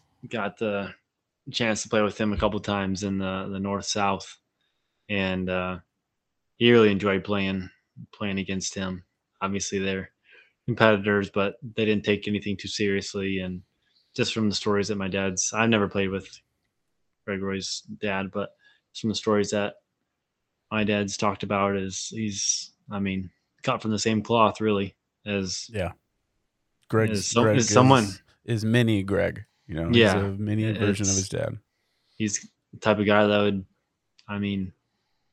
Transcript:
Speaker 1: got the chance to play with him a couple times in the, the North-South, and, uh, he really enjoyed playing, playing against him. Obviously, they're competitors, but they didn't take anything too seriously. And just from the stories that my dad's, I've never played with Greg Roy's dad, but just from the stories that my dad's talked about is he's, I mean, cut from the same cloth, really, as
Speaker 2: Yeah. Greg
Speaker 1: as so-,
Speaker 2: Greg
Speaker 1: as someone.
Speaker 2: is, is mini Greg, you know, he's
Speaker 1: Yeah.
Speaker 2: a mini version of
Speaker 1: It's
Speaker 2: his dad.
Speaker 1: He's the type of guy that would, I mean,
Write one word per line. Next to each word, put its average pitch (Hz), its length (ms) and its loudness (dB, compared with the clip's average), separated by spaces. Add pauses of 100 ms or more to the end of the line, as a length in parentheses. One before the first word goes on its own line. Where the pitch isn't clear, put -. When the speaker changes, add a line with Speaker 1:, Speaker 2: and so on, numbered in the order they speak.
(280)
Speaker 1:
got 104 300 -4
the 101 360 -4 (580)
chance 110 300 0
to - 60 -12
play 110 140 2
with 101 160 0
him 107 140 0
a 98 60 -2
couple 107 220 0
times 98 420 -2
in 98 160 -4
the, 95 340 -4
the 98 80 -8
North-South, 98 800 -4 (680)
and, 92 420 -2
uh, 92 280 -4 (800)
he 120 160 6
really 110 180 8
enjoyed 98 340 0
playing, 95 440 -2 (440)
playing 98 260 -6
against 95 360 -6
him. 92 300 -8 (360)
Obviously, 98 380 -4
they're 95 320 -4 (560)
competitors, 104 640 4
but 101 260 -2 (200)
they 113 80 0
didn't 104 200 0
take 101 240 0
anything 104 280 -4
too 98 120 -12
seriously. 98 720 -4
And 92 240 -8 (520)
just 117 200 -2
from 110 160 0
the 95 40 -4
stories 101 340 -2
that 104 80 -4
my 95 120 -6
dad's, 95 460 -4
I've 113 160 2
never 104 180 4
played 98 220 -2
with 95 180 -6 (960)
Greg 98 180 -6
Roy's 95 400 -6 (180)
dad, 98 300 -4
but 101 200 -6 (420)
just - 100 -14
from 113 80 -2
the 101 60 -4
stories 104 340 0
that 104 260 -2 (960)
my 107 140 0
dad's 104 320 0
talked 98 260 -2
about 101 340 0
is 95 380 -8
he's, 107 580 -4 (180)
I 101 80 -6
mean, 95 320 -4 (320)
cut 123 180 -2
from 110 100 -4
the 104 80 0
same 107 240 0
cloth, 110 380 4
really, 101 340 0 (300)
as 98 480 -4
Speaker 2:
Yeah. 95 200 -4 (960)
Greg 110 220 2
Speaker 1:
as 101 160 -2
so-, 117 180 4
Speaker 2:
Greg 107 120 6
Speaker 1:
as 113 140 4
someone. 127 340 8
Speaker 2:
is, 98 160 -6 (240)
is 110 220 -2
mini 113 360 4
Greg, 92 440 -2 (200)
you - 100 -8
know, 82 120 -2
he's 120 80 4
Speaker 1:
Yeah. 104 220 6
Speaker 2:
a 98 140 0
mini 107 400 -2
version 101 340 0
of 95 60 0
Speaker 1:
It's 98 40 0
Speaker 2:
his 95 140 -4
dad. 87 280 -4 (600)
Speaker 1:
He's - 320 -4 (240)
the - 60 -20
type 104 180 4
of 104 80 2
guy 104 200 6
that 104 140 4
would, 101 240 0 (640)
I 104 100 -6
mean, 98 340 -4 (600)